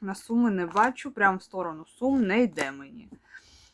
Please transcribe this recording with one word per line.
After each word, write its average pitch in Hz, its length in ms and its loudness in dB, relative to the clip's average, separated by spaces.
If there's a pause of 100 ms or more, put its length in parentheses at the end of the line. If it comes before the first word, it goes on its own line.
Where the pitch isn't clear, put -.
на 196 140 -6
Суми, 233 360 2
не 185 140 0
бачу. 226 460 0
Прямо 196 260 2
в - 60 -12
сторону 165 420 -8
Сум 262 360 0
не 208 200 2
йде 156 300 0
мені. 139 380 -18 (640)